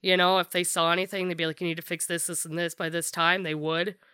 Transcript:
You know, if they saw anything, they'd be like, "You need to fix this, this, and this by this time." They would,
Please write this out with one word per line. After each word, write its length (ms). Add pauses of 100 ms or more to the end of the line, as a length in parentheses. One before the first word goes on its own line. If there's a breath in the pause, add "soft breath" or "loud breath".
You 140
know, 240
if 100
they 140
saw 300
anything, 340
they'd 80
be 100
like, 140
"You 80
need 80
to 80
fix 240
this, 200
this, 180
and 120
this 160
by 140
this 240
time." 320
They 100
would, 420 (180)